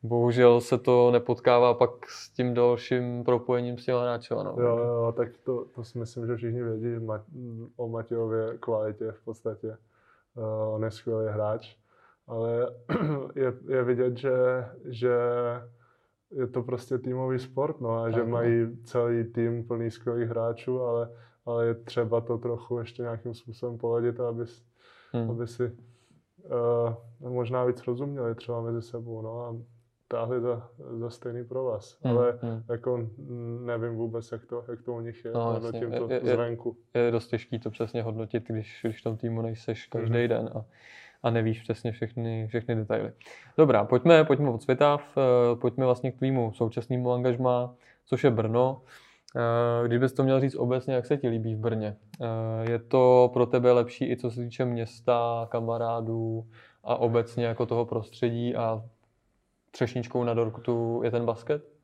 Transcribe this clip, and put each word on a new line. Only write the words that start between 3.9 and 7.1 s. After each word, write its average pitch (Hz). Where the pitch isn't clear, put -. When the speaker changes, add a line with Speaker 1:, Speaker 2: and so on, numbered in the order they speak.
Speaker 1:
hráčema, 117
no. 98
Speaker 2:
Jo, 120
jo, 117
tak 120
to, 120
to -
si -
myslím, 117
že 120
všichni 113
vědí 113
Ma-, 107